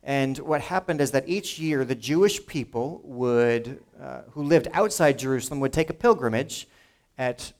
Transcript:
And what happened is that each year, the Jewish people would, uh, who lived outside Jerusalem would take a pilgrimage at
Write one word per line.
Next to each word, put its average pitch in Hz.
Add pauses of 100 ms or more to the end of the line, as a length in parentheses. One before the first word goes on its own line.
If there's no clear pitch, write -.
And 135
what 151
happened 180
is 143
that -
each 190
year, 151
the 127
Jewish 156
people 131
would, 120 (200)
uh, 64 (100)
who 151
lived 156
outside 175
Jerusalem 131
would 135
take 160
a 165
pilgrimage 120 (500)
at 127